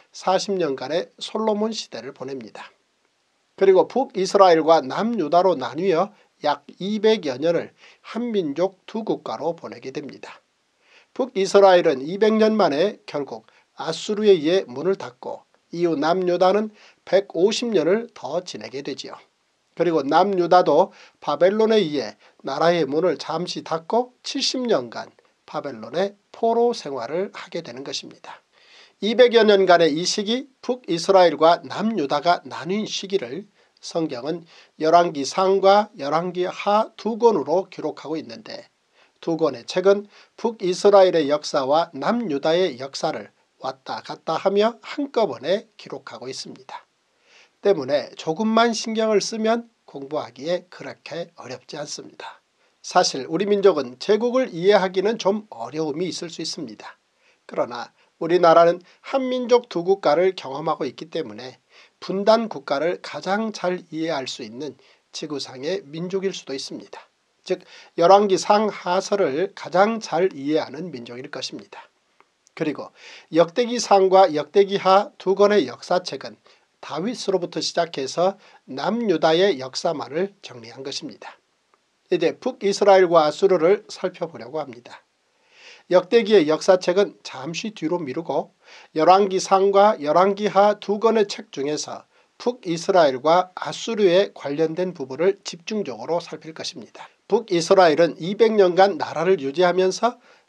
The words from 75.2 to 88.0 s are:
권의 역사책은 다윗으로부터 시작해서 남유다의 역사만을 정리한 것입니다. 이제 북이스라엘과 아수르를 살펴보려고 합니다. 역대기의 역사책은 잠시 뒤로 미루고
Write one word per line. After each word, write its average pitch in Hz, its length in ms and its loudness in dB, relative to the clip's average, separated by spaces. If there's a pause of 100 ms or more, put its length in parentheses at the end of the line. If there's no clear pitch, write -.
권의 202 320 4
역사책은 139 720 -6 (440)
다윗으로부터 170 800 -6
시작해서 170 720 -2 (300)
남유다의 165 920 0
역사만을 156 840 -6
정리한 117 400 -18
것입니다. 135 560 -14 (760)
이제 165 240 0
북이스라엘과 190 880 4
아수르를 180 640 2
살펴보려고 156 720 -10
합니다. 123 420 -16 (880)
역대기의 190 560 4
역사책은 180 760 2
잠시 165 480 -12
뒤로 175 280 -6
미루고 151 540 -6 (420)